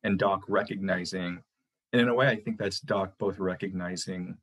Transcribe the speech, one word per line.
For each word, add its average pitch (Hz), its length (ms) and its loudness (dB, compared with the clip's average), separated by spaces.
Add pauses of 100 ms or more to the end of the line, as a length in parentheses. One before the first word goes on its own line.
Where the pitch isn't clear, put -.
And 98 160 2
Doc 98 280 2
recognizing, 92 920 -2 (520)
and 123 80 6
in 120 80 6
a 120 40 4
way, 131 140 4
I 120 80 4
think 110 220 -6
that's 98 220 -2
Doc 95 380 -2
both 95 220 -2
recognizing 90 1040 -4